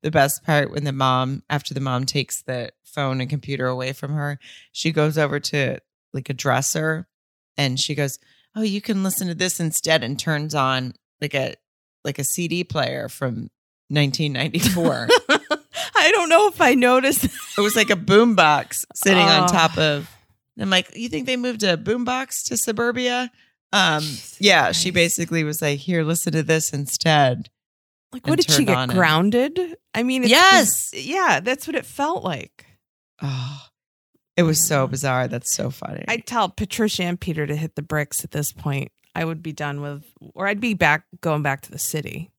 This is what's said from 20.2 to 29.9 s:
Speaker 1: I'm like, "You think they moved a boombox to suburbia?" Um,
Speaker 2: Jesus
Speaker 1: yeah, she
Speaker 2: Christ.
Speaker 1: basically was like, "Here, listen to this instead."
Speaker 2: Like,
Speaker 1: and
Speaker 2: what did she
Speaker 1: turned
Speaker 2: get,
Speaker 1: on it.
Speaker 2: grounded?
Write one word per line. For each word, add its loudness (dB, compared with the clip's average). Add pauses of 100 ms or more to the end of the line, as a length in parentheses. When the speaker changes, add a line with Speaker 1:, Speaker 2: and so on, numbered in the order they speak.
Speaker 1:
I'm -4
like, 0
"You -6
think -6
they -2
moved -4
a 2
boombox -4
to -4
suburbia?" -2 (420)
Um, 4
Speaker 2:
Jesus -10
Speaker 1:
yeah, 6
she -2
Speaker 2:
Christ. -8
Speaker 1:
basically 0
was -6
like, 0
"Here, -2
listen -2
to 0
this 0
instead." 2 (640)
Speaker 2:
Like, -16
Speaker 1:
and -2
Speaker 2:
what 2
did 2
she 4
Speaker 1:
turned 2
Speaker 2:
get, 4
Speaker 1:
on -2
it. -2
Speaker 2:
grounded? 2 (340)